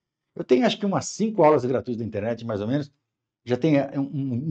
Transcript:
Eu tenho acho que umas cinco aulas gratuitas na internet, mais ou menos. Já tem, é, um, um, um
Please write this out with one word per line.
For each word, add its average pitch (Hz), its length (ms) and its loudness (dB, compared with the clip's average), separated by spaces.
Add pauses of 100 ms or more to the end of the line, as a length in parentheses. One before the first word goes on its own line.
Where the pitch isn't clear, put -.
(360)
Eu - 80 -8
tenho 254 220 4
acho - 140 0
que 208 60 -4
umas 180 220 0
cinco 214 360 0
aulas 151 220 6
gratuitas 123 340 -2
na 117 80 -6
internet, 110 380 -4
mais 113 160 -2
ou 104 60 -2
menos. 139 220 -2 (540)
Já 123 140 0
tem, 151 200 4
é, 139 220 -2
um, 139 40 -2
um, 139 300 -4
um 139 180 -4